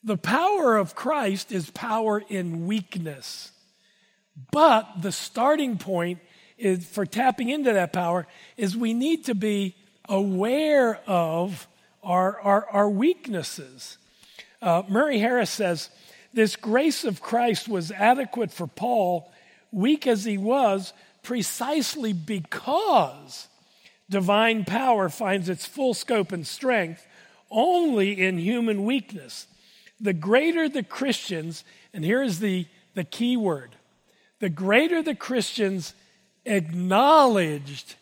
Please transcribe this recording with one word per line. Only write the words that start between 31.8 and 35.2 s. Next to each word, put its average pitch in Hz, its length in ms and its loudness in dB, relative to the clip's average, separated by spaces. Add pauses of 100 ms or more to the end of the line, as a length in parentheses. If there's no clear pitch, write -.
and 170 120 -8
here 233 180 2
is 190 180 -2
the, 185 260 -2 (280)
the 185 100 -4
key 240 320 -2
word, 151 400 -4 (640)
the 190 100 -2
greater 233 520 2
the 302 120 -2
Christians' 196 800 -4 (500)